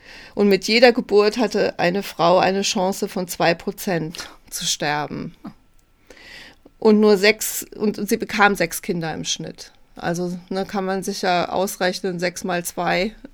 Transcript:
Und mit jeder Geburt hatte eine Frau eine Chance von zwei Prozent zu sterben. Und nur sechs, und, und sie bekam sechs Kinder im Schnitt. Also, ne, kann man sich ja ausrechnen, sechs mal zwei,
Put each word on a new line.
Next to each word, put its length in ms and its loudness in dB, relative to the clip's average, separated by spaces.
Und 140 2
mit 180 2
jeder 260 8
Geburt 460 2
hatte 400 0
eine 240 0
Frau 360 2
eine 240 2
Chance 460 -2
von 200 -6
zwei 260 2
Prozent 760 -6
zu 160 -10
sterben. 680 -4
Und 220 6
nur 160 6
sechs, 480 0
und, 220 -2
und 100 -4
sie 80 0
bekam 380 2
sechs 280 -4
Kinder 320 -6
im 100 -10
Schnitt. 480 -10
Also, 440 -4
ne, 160 -4
kann 200 -4
man 180 -4
sich 200 -6
ja 280 0
ausrechnen, 680 -2
sechs 260 -4
mal 200 -4
zwei, 500 -2